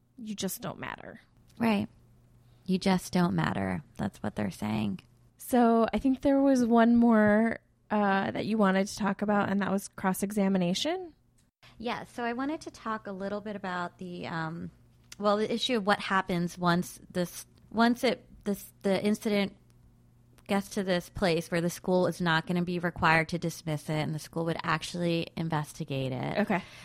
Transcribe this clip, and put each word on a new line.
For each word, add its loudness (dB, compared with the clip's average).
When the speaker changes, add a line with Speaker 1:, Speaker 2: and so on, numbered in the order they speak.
Speaker 1:
you -10
just -8
don't -12
matter. -14
Speaker 2:
Right. 2
You 0
just 2
don't 2
matter. -2
That's -6
what -6
they're -2
saying. -4
Speaker 1:
So 4
I 0
think 0
there 4
was 4
one 6
more, 6
uh, 2
that -4
you 0
wanted 4
to -10
talk -2
about, 2
and 0
that -2
was -2
cross-examination. -2
Speaker 2:
Yeah, -6
so -6
I -2
wanted -4
to -14
talk -8
a -8
little -6
bit -8
about -6
the, -10
um, -6
well, 2
the -2
issue 0
of -2
what 2
happens -2
once 0
this, -6
once 2
it, 0
this, -4
the 2
incident 0
gets 0
to -4
this 0
place 0
where 0
the 0
school 0
is -2
not 2
gonna 0
be -2
required 2
to -4
dismiss -6
it -2
and -2
the -4
school -6
would -2
actually -2
investigate -4
it. -4
Speaker 1:
Okay. 0